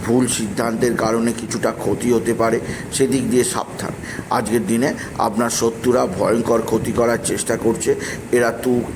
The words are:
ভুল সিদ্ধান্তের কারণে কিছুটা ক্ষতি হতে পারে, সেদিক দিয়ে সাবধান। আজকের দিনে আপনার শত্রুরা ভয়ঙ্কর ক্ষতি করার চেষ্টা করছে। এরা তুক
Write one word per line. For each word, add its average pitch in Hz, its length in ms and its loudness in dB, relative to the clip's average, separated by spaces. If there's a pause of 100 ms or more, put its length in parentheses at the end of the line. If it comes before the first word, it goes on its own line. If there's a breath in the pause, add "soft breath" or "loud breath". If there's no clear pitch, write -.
ভুল 123 180 4
সিদ্ধান্তের 113 720 0
কারণে 113 440 0
কিছুটা 110 380 -2
ক্ষতি 101 340 -2
হতে 113 220 2
পারে, 113 260 2 (320 loud breath)
সেদিক 123 380 2
দিয়ে 123 140 4
সাবধান। - 480 -4 (380 loud breath)
আজকের 113 360 2
দিনে 117 260 2 (260 loud breath)
আপনার 113 320 0
শত্রুরা 123 560 2 (120)
ভয়ঙ্কর 113 480 2
ক্ষতি 113 260 0
করার 117 320 2
চেষ্টা 101 320 -2
করছে। 113 340 0 (420 loud breath)
এরা 120 180 4
তুক 123 340 0 (120)